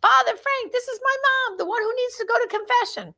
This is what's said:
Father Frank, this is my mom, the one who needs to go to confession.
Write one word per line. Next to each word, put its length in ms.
Father 360
Frank, 340
this 160
is 160
my 140
mom, 300
the 80
one 160
who 140
needs 220
to 80
go 140
to 80
confession. 720